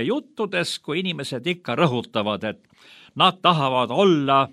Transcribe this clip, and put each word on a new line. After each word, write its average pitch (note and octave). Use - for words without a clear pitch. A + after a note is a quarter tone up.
juttudes, G3+
kui E3
inimesed C#3+
ikka F3
rõhutavad, A2+
et G#2+
nad F#3
tahavad C3
olla C#3